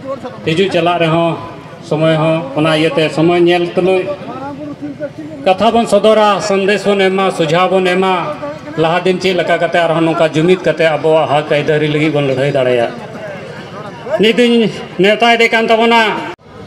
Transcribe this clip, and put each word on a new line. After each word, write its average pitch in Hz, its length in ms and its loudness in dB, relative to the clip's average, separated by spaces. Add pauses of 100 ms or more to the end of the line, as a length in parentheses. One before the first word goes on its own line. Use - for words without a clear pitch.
(460)
ᱦᱤᱡᱩᱜ 180 260 0
ᱪᱟᱞᱟᱜ 175 300 0
ᱨᱮᱦᱚᱸ 165 340 0 (500)
ᱥᱚᱢᱚᱭ 160 300 0
ᱦᱚᱸ, 160 260 0 (140)
ᱚᱱᱟ 156 180 2
ᱤᱭᱟᱹᱛᱮ 156 400 2
ᱥᱚᱢᱚᱭ 175 260 2
ᱧᱮᱞ 175 300 2
ᱛᱩᱞᱩᱡ 185 320 0 (1400)
ᱠᱟᱛᱷᱟ 202 260 2
ᱵᱚᱱ 226 160 2
ᱥᱚᱫᱚᱨᱟ, 208 560 4
ᱥᱟᱸᱫᱮᱥ 196 400 0
ᱵᱚᱱ 202 180 0
ᱮᱢᱟ, 190 300 2
ᱥᱩᱡᱷᱟᱹᱣ 175 400 0
ᱵᱚᱱ 185 160 2
ᱮᱢᱟ। 185 280 2 (640)
ᱞᱟᱦᱟ 165 240 2
ᱫᱤᱱ 180 160 0
ᱪᱮᱫ 190 180 -2
ᱞᱮᱠᱟ 165 220 0
ᱠᱟᱛᱮ 165 160 -2
ᱟᱨᱦᱚᱸ 165 320 2
ᱱᱚᱝᱠᱟ 160 260 0
ᱡᱩᱢᱤᱫ 175 300 2
ᱠᱟᱛᱮ 160 240 2
ᱟᱵᱚᱣᱟᱜ 156 420 2
ᱦᱚᱠ 151 220 0
ᱟᱹᱭᱫᱟᱹᱨᱤ 151 400 0
ᱞᱟᱹᱜᱤᱫ 151 220 0
ᱵᱚᱱ 143 160 0
ᱞᱟᱹᱲᱦᱟᱹᱭ 135 240 0
ᱫᱟᱲᱮᱭᱟᱜᱼᱟ। 123 420 0 (1300)
ᱱᱤᱛ 220 160 4
ᱫᱩᱧ 233 340 4 (280)
ᱱᱮᱣᱛᱟ 214 360 4
ᱤᱫᱤ 226 160 4
ᱠᱟᱱ 226 160 0
ᱛᱟᱵᱚᱱᱟ 226 640 2 (340)